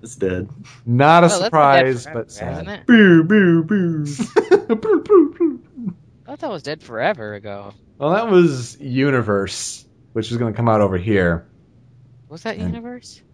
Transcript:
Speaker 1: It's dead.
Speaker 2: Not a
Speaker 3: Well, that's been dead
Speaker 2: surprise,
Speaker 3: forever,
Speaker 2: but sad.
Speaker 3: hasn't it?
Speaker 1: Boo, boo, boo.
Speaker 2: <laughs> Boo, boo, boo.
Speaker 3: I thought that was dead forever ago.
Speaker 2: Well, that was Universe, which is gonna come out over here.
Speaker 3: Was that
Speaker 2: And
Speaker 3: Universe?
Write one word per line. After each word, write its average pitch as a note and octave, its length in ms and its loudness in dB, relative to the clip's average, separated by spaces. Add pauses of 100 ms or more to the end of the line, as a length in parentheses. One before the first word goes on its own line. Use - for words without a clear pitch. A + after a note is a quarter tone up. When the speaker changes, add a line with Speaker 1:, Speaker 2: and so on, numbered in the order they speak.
Speaker 1:
It's A2+ 140 -20
dead. F#2 340 -6 (380)
Speaker 2:
Not D3 360 6
a F3 40 6
Speaker 3:
Well, - 20 4
that's F#3+ 80 0
been - 20 -2
dead F#3 60 -2
Speaker 2:
surprise, C3+ 600 2
Speaker 3:
forever, C#3+ 140 -10
Speaker 2:
but - 120 -12
sad. G#2 180 -12
Speaker 3:
hasn't E2+ 200 -10
it? G#3 180 -14
Speaker 1:
Boo, F#3+ 360 6
boo, F3 400 2
boo. E3 420 -2
Speaker 2:
<laughs> - 680 -2
Boo, G#4+ 280 -2
boo, E4+ 340 4
boo. D4 240 -4 (640)
Speaker 3:
I B3 60 -20
thought D4 80 -18
that D#4 100 -8
was D#3+ 140 -10
dead D3 180 -10
forever A#2+ 540 -6
ago. G2+ 380 -16 (260)
Speaker 2:
Well, C#3+ 120 -2
that A3 160 -2
was D#3+ 540 2
Universe, B2 1040 -4 (280)
which A2+ 180 -6
is A#2+ 60 -6
gonna A#2 160 -4
come A#2 140 -2
out A2 140 2
over F#2+ 160 0
here. F2+ 480 -2 (800)
Speaker 3:
Was E3 160 -20
that A3 140 -8
Speaker 2:
And F3+ 160 -6
Speaker 3:
Universe? A#3+ 480 -16 (120)